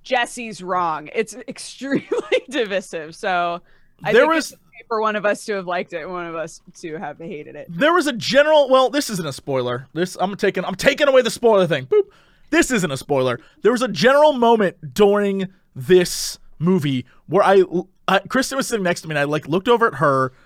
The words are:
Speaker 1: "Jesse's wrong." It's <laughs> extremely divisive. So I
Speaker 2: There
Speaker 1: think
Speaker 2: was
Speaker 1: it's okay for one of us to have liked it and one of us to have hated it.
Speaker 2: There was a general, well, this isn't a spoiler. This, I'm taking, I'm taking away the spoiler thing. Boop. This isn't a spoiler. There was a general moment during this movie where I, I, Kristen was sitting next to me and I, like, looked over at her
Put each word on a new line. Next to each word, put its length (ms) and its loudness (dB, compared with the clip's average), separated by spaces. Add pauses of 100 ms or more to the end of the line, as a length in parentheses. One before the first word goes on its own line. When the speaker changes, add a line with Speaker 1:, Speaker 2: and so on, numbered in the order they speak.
Speaker 1:
"Jesse's 580 -4
wrong." 540 -4
It's 260 -4
<laughs> 60 -16
extremely 600 -8 (400)
divisive. 680 -6
So 460 -4 (420)
I 80 -2
Speaker 2:
There 120 6
Speaker 1:
think 100 4
Speaker 2:
was 180 0
Speaker 1:
it's 40 -20
okay 340 -20
for 100 -2
one 160 -2
of 100 -4
us 200 -2
to 80 -6
have 120 -6
liked 280 -6
it 100 -8
and 80 -12
one 140 -8
of 100 -10
us 240 -10 (220)
to 160 -10
have 220 -12
hated 360 -14
it. 140 -16
Speaker 2:
There 240 2
was 140 2
a 60 0
general, 560 2
well, 200 4
this 200 -2
isn't 160 -6
a 60 -6
spoiler. 640 -4
This, 260 -6
I'm 160 -2
taking, 300 -2
I'm 100 -6
taking 320 2
away 140 6
the 100 -4
spoiler 360 2
thing. 180 -4
Boop. 180 2 (460)
This 220 2
isn't 200 0
a 60 -6
spoiler. 420 -2 (220)
There 100 4
was 100 0
a 60 0
general 460 4
moment 600 0
during 540 2 (260)
this 640 2 (220)
movie 460 0 (220)
where 180 2
I, 180 6 (460)
I, 100 2
Kristen 380 -2
was 100 -4
sitting 160 -4
next 200 -2
to 40 -14
me 60 -8
and 60 -2
I, 40 0
like, 240 -4
looked 220 0
over 180 4
at 80 -4
her 380 0 (120)